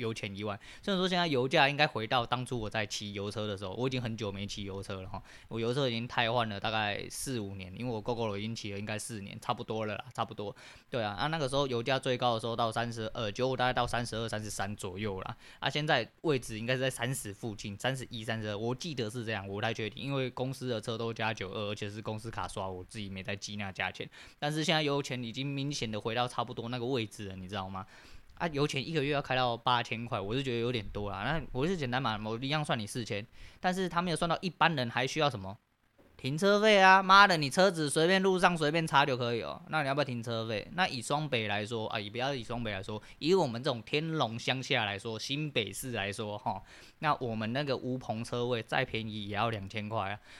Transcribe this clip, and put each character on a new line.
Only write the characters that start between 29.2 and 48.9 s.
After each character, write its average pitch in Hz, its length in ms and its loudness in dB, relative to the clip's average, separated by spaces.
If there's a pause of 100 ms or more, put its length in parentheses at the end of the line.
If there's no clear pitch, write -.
开 131 160 0
到 127 180 2
八 120 280 4
千 117 240 -4
块， 117 120 -2
我 98 160 -2
是 139 80 0
觉 131 120 0
得 117 60 2
有 120 120 2
点 107 160 -2
多 101 220 -4
啦。 95 140 -6
那 143 280 -2
我 131 140 0
是 190 100 0
简 139 140 -2
单 127 100 2
嘛， 113 240 0
我 110 140 -2
一 135 100 -4
样 151 160 0
算 147 140 0
你 104 80 -4
四 117 180 -4
千， 107 220 -4 (340)
但 180 140 2
是 185 120 0
他 170 140 0
没 180 100 -2
有 156 60 2
算 175 100 0
到 165 140 0
一 190 80 -4
般 160 260 4
人 123 140 0
还 123 180 2
需 147 140 -2
要 147 80 6
什 104 100 -2
么 95 200 -10 (580)
停 135 200 -2
车 202 240 6
费 214 180 8
啊， 190 240 12
妈 196 240 12
的， 180 120 4
你 143 100 2
车 190 220 6
子 160 180 0
随 156 180 6
便 190 160 6
路 190 160 6
上 175 160 6
随 151 160 2
便 160 160 2
插 143 200 6
就 131 100 0
可 120 180 0
以 113 60 0
哦。 73 280 -8
那 156 120 0
你 139 80 0
要 139 60 0
不 143 80 2
要 - 20 2
停 123 180 -4
车 113 240 -4
费？ 110 280 -4
那 180 120 2
以 127 140 -6
双 147 260 0
北 113 220 0
来 104 160 -2
说 110 240 -4
啊， 113 100 -4
也 104 120 -6
不 107 80 -8
要 135 160 -2
以 120 100 -6
双 120 180 -4
北 110 80 -2
来 98 120 -4
说， 107 200 -6 (180)
以 160 120 4
我 185 140 6
们 117 160 -4
这 147 80 0
种 117 120 -4
天 151 240 -2
龙 135 320 0
乡 131 240 0
下 120 220 2
来 101 140 -2
说， 110 200 -6
新 147 320 -4
北 107 220 -2
市 127 200 -8
来 101 200 -2
说 104 240 -6
哈， 101 260 -4 (360)
那 151 160 2
我 117 200 -2
们 110 200 -2
那 143 100 0
个 135 100 0
无 127 220 -2
棚 113 260 -4
车 120 240 -2
位 120 160 0
再 135 220 2
便 113 240 -4